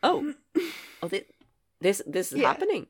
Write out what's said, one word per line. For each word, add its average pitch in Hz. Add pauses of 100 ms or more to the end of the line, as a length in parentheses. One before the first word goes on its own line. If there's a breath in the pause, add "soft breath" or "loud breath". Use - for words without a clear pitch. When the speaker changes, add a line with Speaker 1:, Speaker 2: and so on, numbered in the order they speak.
Speaker 1:
Oh, 294 (100)
Speaker 2:
<laughs> -
Speaker 1:
oh, 170
thi-, 185 (560)
this, 196
this 180
is -
Speaker 2:
Yeah. 262
Speaker 1:
happening. 370